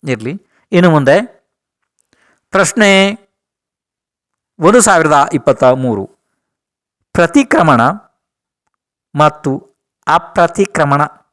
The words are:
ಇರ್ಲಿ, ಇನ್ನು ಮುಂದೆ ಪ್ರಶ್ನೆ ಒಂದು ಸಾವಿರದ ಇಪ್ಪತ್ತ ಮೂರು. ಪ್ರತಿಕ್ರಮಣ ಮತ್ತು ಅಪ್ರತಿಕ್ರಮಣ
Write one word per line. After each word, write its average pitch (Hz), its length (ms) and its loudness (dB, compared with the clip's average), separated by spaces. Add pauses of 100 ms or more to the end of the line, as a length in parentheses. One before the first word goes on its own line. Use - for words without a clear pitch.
ಇರ್ಲಿ, 127 380 -10 (260)
ಇನ್ನು 180 180 2
ಮುಂದೆ 156 560 0 (1040)
ಪ್ರಶ್ನೆ 196 680 0 (1400)
ಒಂದು 202 220 4
ಸಾವಿರದ 156 520 2
ಇಪ್ಪತ್ತ 135 320 -2
ಮೂರು. 127 460 -2 (1000)
ಪ್ರತಿಕ್ರಮಣ 170 680 0 (1300)
ಮತ್ತು 147 640 -4 (300)
ಅಪ್ರತಿಕ್ರಮಣ 170 960 -2 (300)